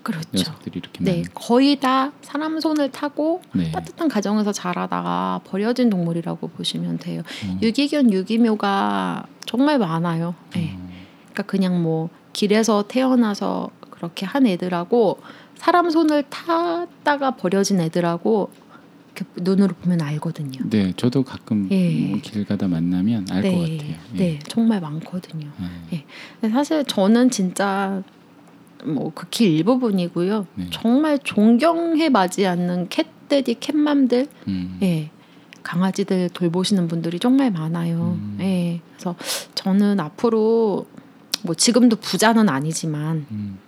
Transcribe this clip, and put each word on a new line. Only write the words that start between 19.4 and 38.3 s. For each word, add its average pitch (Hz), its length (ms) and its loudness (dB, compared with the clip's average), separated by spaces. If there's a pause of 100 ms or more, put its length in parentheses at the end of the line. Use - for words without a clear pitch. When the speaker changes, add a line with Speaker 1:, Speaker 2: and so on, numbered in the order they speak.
Speaker 1:
눈으로 190 320 4
보면 170 300 0
알거든요. 147 560 -6 (100)
Speaker 2:
네, 101 280 2
저도 127 260 0
가끔 104 480 -4
Speaker 1:
예. 87 380 2
Speaker 2:
뭐 101 120 -2
길 104 240 -6
가다 98 220 -2
만나면 90 640 0
알 185 100 0
것 196 80 2
Speaker 1:
네. 170 280 0
Speaker 2:
같아요. 151 180 -8 (180)
예. - 40 -6
Speaker 1:
네, 170 300 0
정말 226 340 0
많거든요. 160 680 -10 (100)
Speaker 2:
네. 98 80 -8 (280)
Speaker 1:
예. 156 120 -8 (340)
근데 220 140 -2
사실 294 320 0
저는 233 460 4
진짜 196 720 -2 (840)
뭐 151 300 -4
극히 175 420 2
일부분이고요. 190 960 0
Speaker 2:
네. 92 160 -8
Speaker 1:
정말 277 480 0
존경해 311 920 4
마지 196 360 2
않는 180 440 0
캣데디, 277 720 -2
캣맘들, 285 680 2 (200)
Speaker 2:
음. 135 360 -4
Speaker 1:
예, 160 260 0 (540)
강아지들 185 640 0
돌보시는 180 580 0
분들이 170 300 -4
정말 262 320 2
많아요. 170 720 -2
Speaker 2:
음. - 180 -8